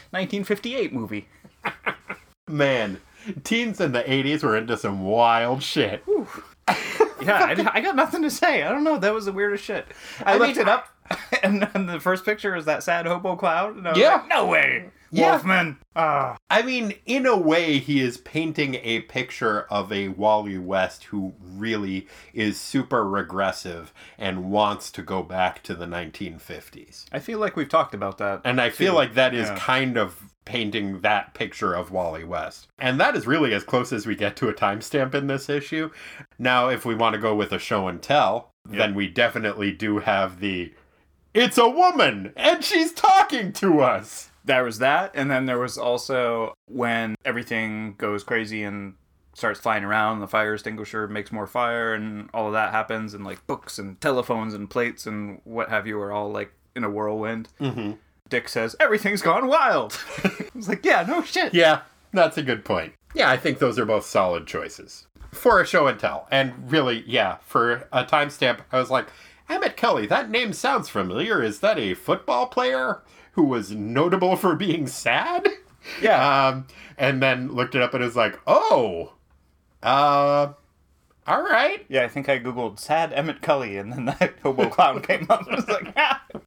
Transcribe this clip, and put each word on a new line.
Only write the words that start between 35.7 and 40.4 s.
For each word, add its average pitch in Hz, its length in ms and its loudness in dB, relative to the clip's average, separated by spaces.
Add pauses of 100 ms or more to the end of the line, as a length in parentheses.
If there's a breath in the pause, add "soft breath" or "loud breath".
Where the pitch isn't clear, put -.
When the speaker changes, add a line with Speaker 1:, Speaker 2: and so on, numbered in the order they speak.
Speaker 2:
Now, 127 300 4
if 127 160 -2
we 117 100 0
want 113 200 2
to 107 40 -2
go 110 160 2
with 104 160 0
a 95 80 -2
show 98 300 -2
and 87 140 -8
tell, 120 480 2 (180)
Speaker 1:
Yep. 104 100 -8
Speaker 2:
then 101 160 2
we 98 140 -2
definitely 104 640 0
do 104 280 -2
have 95 400 0